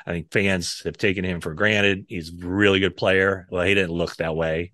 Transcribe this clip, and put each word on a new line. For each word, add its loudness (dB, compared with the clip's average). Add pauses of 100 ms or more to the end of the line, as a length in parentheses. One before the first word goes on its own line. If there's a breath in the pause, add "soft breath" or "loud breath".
I -6
think -6
fans 0
have -6
taken 0
him -4
for -8
granted. 2
He's -8
a -12
really 4
good 0
player. 2
Well, -2
he 4
didn't 0
look -4
that -4
way, -2